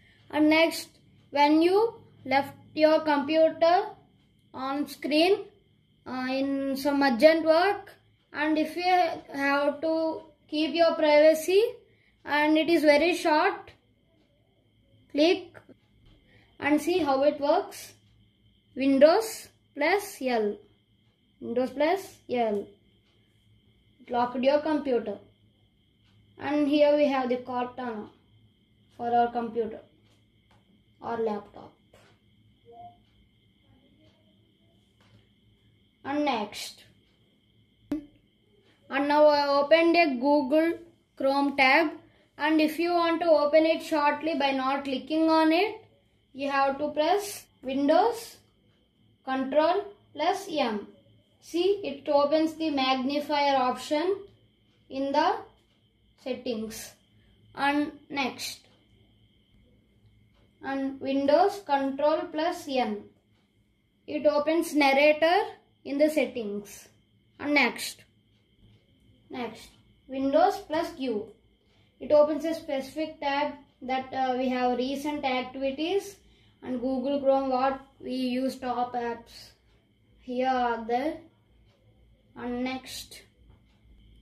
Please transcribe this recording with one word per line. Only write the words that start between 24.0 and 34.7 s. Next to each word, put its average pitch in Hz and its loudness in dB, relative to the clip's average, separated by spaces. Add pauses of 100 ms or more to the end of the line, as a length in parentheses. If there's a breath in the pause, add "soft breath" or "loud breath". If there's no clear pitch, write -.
locked 240 -4
your 285 2
computer. 262 -2 (1300)
And 294 -2
here 294 4
we 294 2
have 262 -2
the 247 -2
Cortana 247 -10 (880)
for 240 -2
our 240 2
computer 226 -6 (1200)
or 226 -8
laptop. 214 -8 (4000)